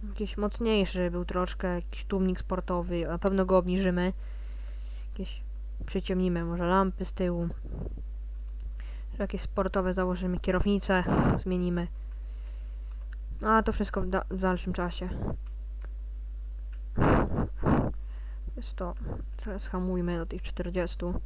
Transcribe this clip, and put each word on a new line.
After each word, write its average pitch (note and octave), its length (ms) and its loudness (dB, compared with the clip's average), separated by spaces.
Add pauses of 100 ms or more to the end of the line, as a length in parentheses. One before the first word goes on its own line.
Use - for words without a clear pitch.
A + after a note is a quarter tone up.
Jakiś - 280 -4
mocniejszy, G#3 560 2
żeby F3+ 180 2
był F3 140 -2
troszkę, F3+ 500 0
jakiś - 300 -6
tłumnik F#3 340 2
sportowy, F3 680 -2
na E3+ 100 -2
pewno F#3+ 280 2
go F#3 120 6
obniżymy. F3+ 560 4 (960)
Jakieś - 300 -6 (440)
przyciemnimy, F3+ 600 2
może E3+ 200 0
lampy F#3+ 400 4
z - 80 -6
tyłu. F3 360 2 (1700)
Jakieś G3 220 -2
sportowe F#3 520 0
założymy, F3+ 460 0
kierownicę F#3 640 4 (400)
zmienimy. F3+ 440 2 (1500)
No, G#3+ 100 4
a A3 120 8
to A3 100 2
wszystko - 280 2
w F#3 60 2
da-, F#3 220 2
w F#3 80 -2
dalszym F#3 360 2
czasie. F3 360 -2 (3500)
Jest - 180 -6
to, F3 180 -2 (440)
trochę G3+ 220 -6
schamujmy F3+ 580 0
do E3 80 -2
tych - 160 -6
czterdziestu. F3+ 840 -2